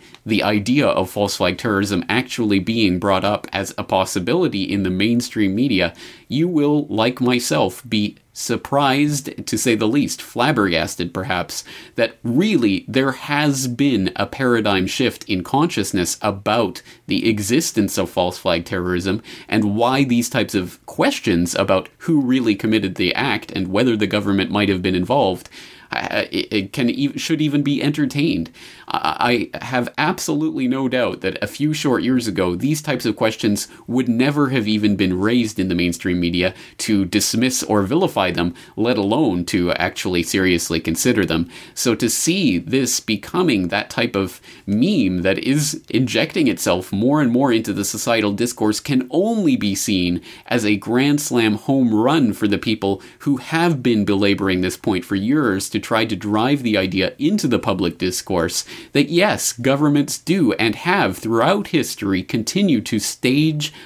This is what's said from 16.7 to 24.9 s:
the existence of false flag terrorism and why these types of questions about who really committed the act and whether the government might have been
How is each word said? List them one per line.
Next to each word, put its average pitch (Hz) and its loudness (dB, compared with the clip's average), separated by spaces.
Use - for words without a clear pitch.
the 101 0
existence 104 0
of 90 -2
false 90 -2
flag 85 -2
terrorism 90 -2
and 104 0
why 127 2
these 120 0
types 110 -2
of 92 -4
questions 90 0
about 95 0
who 156 2
really 123 2
committed 98 0
the 92 0
act 110 -2
and 92 -4
whether 113 2
the 104 0
government 101 0
might 101 0
have 95 0
been 92 0